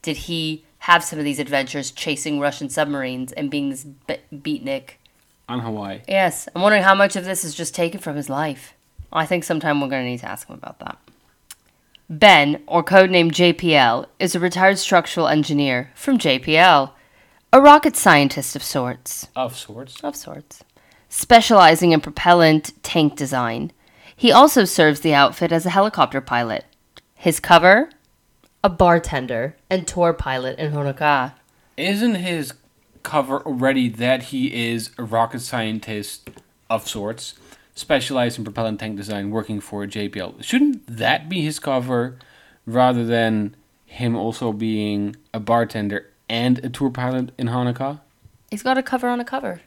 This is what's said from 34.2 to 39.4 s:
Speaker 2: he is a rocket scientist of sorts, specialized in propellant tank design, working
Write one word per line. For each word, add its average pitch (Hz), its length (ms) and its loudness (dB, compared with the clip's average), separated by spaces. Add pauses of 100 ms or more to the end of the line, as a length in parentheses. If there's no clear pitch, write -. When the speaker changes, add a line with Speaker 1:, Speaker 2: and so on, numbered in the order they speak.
Speaker 2:
he 120 480 -6
is 113 260 -8
a 120 60 -10
rocket 113 360 -2
scientist 110 920 -8 (400)
of 113 180 -4
sorts, 107 460 -10 (400)
specialized 127 640 -2
in 113 60 -8
propellant 110 360 -6
tank 110 160 -10
design, 101 340 -8
working 104 300 -6